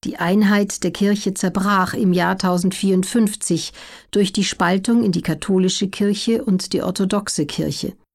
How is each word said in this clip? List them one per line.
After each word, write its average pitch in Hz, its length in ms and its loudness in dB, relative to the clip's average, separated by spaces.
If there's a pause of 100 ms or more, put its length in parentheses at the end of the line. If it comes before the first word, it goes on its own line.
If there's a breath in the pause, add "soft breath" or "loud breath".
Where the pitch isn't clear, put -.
Die - 140 -6
Einheit 202 640 2
der 175 60 0
Kirche 202 420 0
zerbrach 190 640 0
im 185 180 2
Jahr 180 240 2
tausendvierundfünfzig 185 1400 0 (380 loud breath)
durch 202 240 2
die 202 100 2
Spaltung 190 580 2
in 202 100 2
die 170 100 0
katholische 185 680 0
Kirche 208 560 0
und 185 300 0
die - 80 0
orthodoxe 190 640 -2
Kirche. - 500 -4 (180)